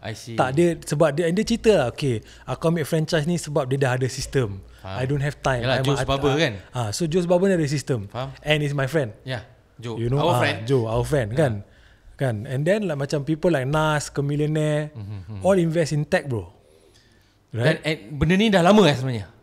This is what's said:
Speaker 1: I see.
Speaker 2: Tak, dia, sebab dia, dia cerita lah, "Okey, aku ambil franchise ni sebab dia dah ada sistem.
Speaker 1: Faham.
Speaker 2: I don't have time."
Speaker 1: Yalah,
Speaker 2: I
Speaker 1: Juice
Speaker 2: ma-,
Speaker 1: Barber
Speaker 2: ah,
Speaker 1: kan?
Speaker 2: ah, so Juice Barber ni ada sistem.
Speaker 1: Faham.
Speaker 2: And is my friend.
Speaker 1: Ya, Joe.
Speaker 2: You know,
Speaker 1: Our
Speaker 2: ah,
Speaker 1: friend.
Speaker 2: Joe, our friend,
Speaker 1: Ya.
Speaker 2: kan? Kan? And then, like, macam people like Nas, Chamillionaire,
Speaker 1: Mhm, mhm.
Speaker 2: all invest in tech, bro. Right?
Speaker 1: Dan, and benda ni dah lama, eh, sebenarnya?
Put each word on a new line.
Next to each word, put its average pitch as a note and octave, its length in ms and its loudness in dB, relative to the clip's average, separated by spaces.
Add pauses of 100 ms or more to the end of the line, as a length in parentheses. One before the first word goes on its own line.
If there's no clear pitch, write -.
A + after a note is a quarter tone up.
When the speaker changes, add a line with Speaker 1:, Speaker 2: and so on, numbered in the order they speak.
Speaker 1:
I A2 160 -10
see. A#2 160 -14
Speaker 2:
Tak, C3 240 0
dia, E3+ 160 4
sebab D#3 400 0
dia, E3 160 0
dia F#3+ 160 0
cerita A3+ 240 2
lah, D#3+ 240 4
"Okey, B2 240 -2 (240)
aku - 240 -8
ambil E3 160 0
franchise D#3 400 0
ni E3+ 160 0
sebab D3 320 -2
dia C#3 80 0
dah C3 160 2
ada B2+ 160 0
sistem. A#2+ 480 -2 (240)
Speaker 1:
Faham. F#2+ 160 -8
Speaker 2:
I B2+ 80 -2
don't C#3 160 0
have C#3+ 160 -4
time." C3 240 0
Speaker 1:
Yalah, B2+ 160 2
Speaker 2:
I C3 80 0
Speaker 1:
Juice C#3 160 2
Speaker 2:
ma-, C3 80 -2
Speaker 1:
Barber C3+ 240 2
Speaker 2:
ah, D3 80 0
Speaker 1:
kan? C#3 100 0 (220)
Speaker 2:
ah, A#2+ 160 -2
so E3+ 160 -2
Juice F3 240 0
Barber F3+ 160 4
ni G3 80 4
ada D#3+ 160 2
sistem. B2+ 400 -2
Speaker 1:
Faham. C3 320 -8
Speaker 2:
And D3 240 -4
is C#3 80 -4
my C3+ 160 -2
friend. C3 320 -4
Speaker 1:
Ya, B2+ 240 -10 (320)
Joe. A#2 240 -10
Speaker 2:
You A#2+ 80 -2
know, C3+ 80 0
Speaker 1:
Our D#3 160 0
Speaker 2:
ah, B2 80 2
Speaker 1:
friend. C#3+ 140 0 (100)
Speaker 2:
Joe, A#2+ 240 0
our A#2+ 160 0
friend, B2+ 240 0
Speaker 1:
Ya. B2 80 -4
Speaker 2:
kan? D3 140 2 (680)
Kan? C3 160 0 (160)
And C#3 160 -2
then, G3 240 2
like, D3 80 -4
macam C#3+ 240 -2
people D#3+ 320 0
like C3 160 0
Nas, D#3 400 0
Chamillionaire, D3+ 800 0
Speaker 1:
Mhm, G#2 280 -10 (120)
mhm. G2+ 160 -10
Speaker 2:
all F#3+ 80 6
invest E3 400 2
in D3 80 0
tech, F3 240 0
bro. G#2+ 240 -4 (1040)
Right? C#3 240 2
Speaker 1:
Dan, - 80 -8
and D#3 120 -2 (200)
benda D#3 160 4
ni G#3+ 160 4
dah F3+ 160 6
lama, G#3+ 240 8
eh, C3 80 2
sebenarnya? B2+ 320 -4 (120)